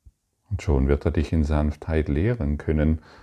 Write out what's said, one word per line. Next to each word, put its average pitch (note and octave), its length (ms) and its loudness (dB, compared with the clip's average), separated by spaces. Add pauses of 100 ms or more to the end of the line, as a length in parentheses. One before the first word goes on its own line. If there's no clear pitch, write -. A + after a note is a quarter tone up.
(480)
Und - 140 -4
schon C2+ 240 2
wird C#2+ 180 2
er E2+ 60 0
dich D#2+ 220 -2
in D#2+ 100 2
Sanftheit D2+ 640 -2
lehren D2+ 480 -2
können D#2 460 0 (200)